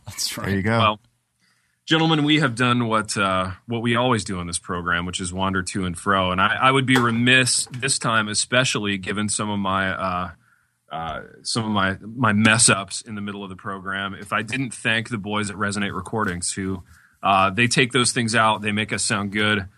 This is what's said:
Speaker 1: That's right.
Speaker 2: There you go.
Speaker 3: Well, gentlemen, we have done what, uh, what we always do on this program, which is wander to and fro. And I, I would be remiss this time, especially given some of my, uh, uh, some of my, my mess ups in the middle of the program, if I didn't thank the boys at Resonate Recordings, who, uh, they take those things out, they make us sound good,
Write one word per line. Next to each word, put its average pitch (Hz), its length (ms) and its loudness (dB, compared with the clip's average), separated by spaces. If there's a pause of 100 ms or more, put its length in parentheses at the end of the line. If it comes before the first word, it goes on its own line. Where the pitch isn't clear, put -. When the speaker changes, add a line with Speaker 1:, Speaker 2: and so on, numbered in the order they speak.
Speaker 1:
That's - 300 -8
right. 107 120 -8
Speaker 2:
There 98 80 0
you 95 60 0
go. 113 160 0
Speaker 3:
Well, 107 220 2 (840)
gentlemen, 160 360 4
we 151 180 4
have 131 140 2
done 120 320 2
what, 110 300 0
uh, 95 360 0 (140)
what 117 140 -4
we 117 160 0
always 120 280 2
do 95 140 -4
on 87 80 -6
this 85 120 -4
program, 87 480 -2
which 90 140 -6
is 87 120 -4
wander 95 300 0
to 92 240 -4
and 85 120 -4
fro. 95 320 2
And 90 100 0
I, 104 140 4
I 131 160 4
would 135 160 4
be 131 120 4
remiss 123 760 4
this 131 260 -4
time, 113 300 0
especially 107 680 0
given 101 320 -4
some 104 180 -4
of 104 100 -2
my, 95 320 0
uh, 90 400 -4 (640)
uh, 80 280 -8 (220)
some 117 220 -2
of 107 60 -2
my, 95 320 0
my 113 300 -2
mess 110 360 6
ups 98 320 0
in 113 140 -12
the 104 80 -8
middle 101 200 -8
of 98 60 -10
the 92 80 -14
program, 98 580 -8
if 95 180 -10
I 107 100 0
didn't 131 320 -6
thank 113 340 -2
the 117 100 -4
boys 104 300 -4
at 101 80 -10
Resonate 101 380 -2
Recordings, 90 580 -4
who, 95 300 -4 (400)
uh, 98 280 4
they 117 180 2
take 127 240 2
those 123 200 2
things 113 220 -2
out, 110 260 2
they 104 120 -4
make 104 200 -2
us 101 100 -4
sound 101 300 -2
good, 107 340 0 (120)